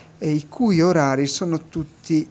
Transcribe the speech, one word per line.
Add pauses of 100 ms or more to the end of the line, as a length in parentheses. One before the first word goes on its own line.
(160)
e
i
cui
orari
sono
tutti,